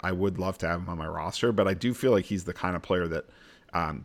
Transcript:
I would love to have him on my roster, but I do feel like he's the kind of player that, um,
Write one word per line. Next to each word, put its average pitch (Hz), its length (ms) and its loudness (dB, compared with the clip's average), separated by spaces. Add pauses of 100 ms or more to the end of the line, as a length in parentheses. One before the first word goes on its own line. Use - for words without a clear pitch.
I 92 100 -2
would 92 280 0
love 92 200 -2
to - 80 -2
have 85 140 -2
him 90 80 -8
on 85 80 -6
my 78 100 -6
roster, 82 460 -2
but 98 140 4
I 98 60 4
do 120 200 0
feel 131 180 4
like 98 140 6
he's 92 200 -2
the 85 80 -4
kind 90 220 -2
of 87 60 -4
player 90 260 2
that, 80 180 -4 (480)
um, 80 320 -2